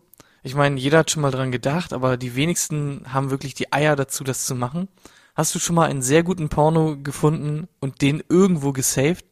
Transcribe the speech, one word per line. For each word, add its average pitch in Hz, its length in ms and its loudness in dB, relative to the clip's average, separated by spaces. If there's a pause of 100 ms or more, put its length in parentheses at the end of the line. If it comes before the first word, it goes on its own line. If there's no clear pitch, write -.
(440)
ich 131 100 -10
meine, 143 260 2
jeder 143 200 4
hat 156 100 2
schon 151 140 -2
mal 139 80 2
dran 131 200 -2
gedacht, 139 420 -2
aber 127 220 0
die 123 200 -6
wenigsten 147 760 -2
haben 135 200 0
wirklich 135 240 -6
die - 180 -6
Eier 147 220 2
dazu, 139 280 -4
das 131 220 -4
zu - 80 -4
machen. 131 340 -4 (460)
Hast - 220 -2
du 175 40 -2
schon 170 160 -2
mal 160 140 4
einen 139 140 -4
sehr 143 180 4
guten 170 280 -2
Porno 160 520 2
gefunden 151 680 -2 (120)
und 139 240 -6
den 147 260 2
irgendwo 170 420 4
gesaved, 135 600 0